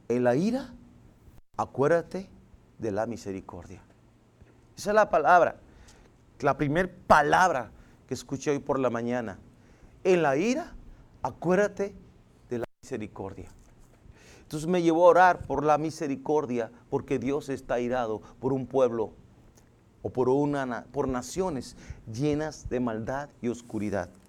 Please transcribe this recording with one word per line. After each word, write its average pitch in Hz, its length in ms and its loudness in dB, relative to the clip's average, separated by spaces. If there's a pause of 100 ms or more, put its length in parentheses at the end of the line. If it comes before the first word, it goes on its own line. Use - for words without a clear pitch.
"En 123 160 0
la 120 100 4
ira, 233 380 -2 (840)
acuérdate 165 760 0 (500)
de 107 120 -4
la 107 140 -2
misericordia". 95 760 -12 (960)
Esa 190 120 -8
es 208 60 2
la 208 140 6
palabra, 160 460 6 (840)
la 139 160 2
primer 151 360 0
palabra 156 800 4 (360)
que 131 60 -8
escuché 135 380 -6
hoy 143 80 0
por 135 180 -2
la 127 120 2
mañana. 117 500 -4 (640)
"En 180 180 4
la 139 140 2
ira, 254 400 -2 (460)
acuérdate 190 720 -2 (540)
de 120 100 -4
la 120 60 -6 (180)
misericordia". 98 640 -10 (920)
Entonces 156 260 -8
me 180 140 2
llevó 170 260 6
a 170 40 10
orar 175 360 6
por 139 160 -2
la 151 140 4
misericordia, 139 960 -4 (180)
porque 135 280 -2
Dios 139 300 -4
está 135 280 -6
airado 120 460 -4 (200)
por 135 100 -2
un 131 160 -4
pueblo 120 460 0 (880)
o 107 80 -6
por 123 180 0
una 143 380 0
na-, 117 260 -8
por 135 160 -4
naciones 131 680 -6 (340)
llenas 147 580 -4
de 123 120 -2
maldad 123 480 -6 (120)
y 117 60 -4
oscuridad. 101 600 -6 (200)